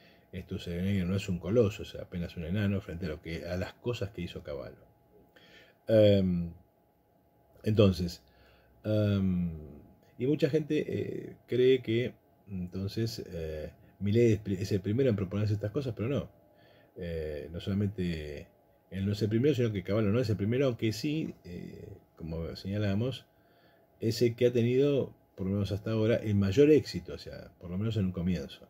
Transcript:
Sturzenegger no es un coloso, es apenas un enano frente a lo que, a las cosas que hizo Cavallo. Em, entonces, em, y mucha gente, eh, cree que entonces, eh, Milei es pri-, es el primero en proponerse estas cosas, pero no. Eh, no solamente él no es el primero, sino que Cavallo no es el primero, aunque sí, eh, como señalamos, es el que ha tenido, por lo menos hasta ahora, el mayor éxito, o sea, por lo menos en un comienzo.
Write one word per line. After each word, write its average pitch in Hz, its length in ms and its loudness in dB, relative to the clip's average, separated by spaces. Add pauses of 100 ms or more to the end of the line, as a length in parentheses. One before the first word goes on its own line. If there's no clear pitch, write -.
(320)
Sturzenegger 92 720 -4
no 92 120 0
es 95 120 -4
un 87 120 -2
coloso, 98 420 2
es - 140 -14
apenas - 400 -8
un 85 80 -8
enano 98 360 0
frente 90 260 -8
a - 20 -4
lo 76 120 -8
que, 82 240 -8
a 90 120 -6
las 92 180 -6
cosas - 360 -6
que - 120 -10
hizo 82 220 -10
Cavallo. 69 420 -12 (1000)
Em, 95 640 6 (1120)
entonces, 98 580 4 (640)
em, 98 680 2 (680)
y 120 100 -4
mucha 147 220 2
gente, 151 380 0
eh, - 500 -6 (120)
cree 127 340 4
que 117 320 -2 (340)
entonces, 95 840 -4
eh, 80 380 -8 (280)
Milei 107 360 4
es 104 40 0
pri-, 98 220 -4
es 98 120 -4
el 101 80 0
primero 113 300 0
en 107 60 2
proponerse 101 380 0
estas 107 160 -4
cosas, 131 260 -4
pero 107 120 -4
no. 123 220 -4 (680)
Eh, 78 540 -6
no 85 100 -10
solamente 87 880 -2 (440)
él 95 160 -4
no 104 60 0
es 104 100 -2
el 110 60 2
primero, 123 260 2
sino 117 180 0
que 98 100 -4
Cavallo 104 280 0
no 117 100 2
es 110 100 0
el 104 60 0
primero, 117 300 0
aunque 117 260 0
sí, 151 420 -4 (100)
eh, 87 440 -14 (280)
como 80 400 -8
señalamos, 104 680 -2 (760)
es 110 200 0
el 120 140 4
que 123 120 4
ha 120 60 4
tenido, 127 640 2 (220)
por 95 100 -4
lo 95 60 0
menos 101 200 0
hasta 107 200 -4
ahora, 110 240 2
el 110 180 0
mayor 101 360 6
éxito, 90 440 2
o - 40 -10
sea, - 420 -16
por 87 100 -12
lo 92 80 -4
menos 110 180 -2
en 98 100 2
un 92 60 -2
comienzo. 85 580 -4